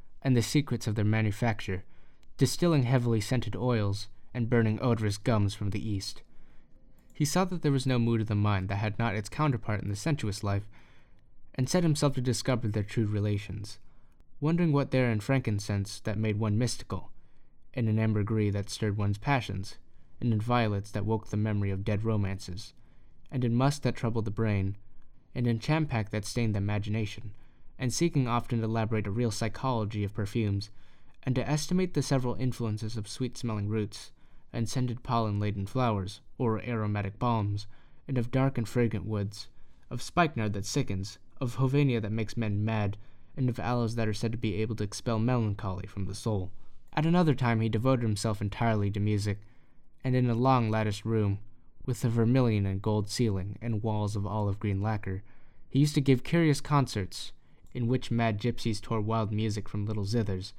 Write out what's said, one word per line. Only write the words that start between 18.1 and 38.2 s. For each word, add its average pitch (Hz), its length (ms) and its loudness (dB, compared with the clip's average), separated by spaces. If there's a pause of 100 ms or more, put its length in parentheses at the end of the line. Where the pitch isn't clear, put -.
that 101 180 -2
stirred 104 260 -2
one's 101 220 0
passions, 120 580 -2 (440)
and 120 120 2
in 107 80 2
violets 110 500 2
that 101 140 -2
woke 110 240 0
the 107 80 -2
memory 104 340 0
of 98 140 -2
dead 104 200 0
romances, 98 720 -2 (560)
and 127 140 0
in 117 100 2
musk 135 280 2
that 120 140 0
troubled 113 280 0
the 107 60 -4
brain, 104 460 0 (580)
and 123 120 0
in 117 120 2
champak 151 520 0
that 107 140 -2
stained 113 300 0
the 101 40 0
imagination, 104 720 -2 (460)
and 123 140 -2
seeking 147 360 2
often 117 300 0
to 113 60 0
elaborate 110 420 0
a 101 40 -2
real 117 200 0
psychology 110 720 -2
of 95 100 -4
perfumes, 101 560 -2 (540)
and 135 100 0
to - 140 0
estimate 180 460 0
the 143 80 2
several 127 340 0
influences 113 600 -2
of 104 120 -6
sweet-smelling 104 600 -4
roots, 107 440 -4 (400)
and 113 160 -2
scented 123 340 -2
pollen-laden 104 640 0
flowers, 104 540 -2 (180)
or 110 240 0
aromatic 104 560 -2
balms, 104 480 0 (400)
and 131 100 -2
of 117 140 0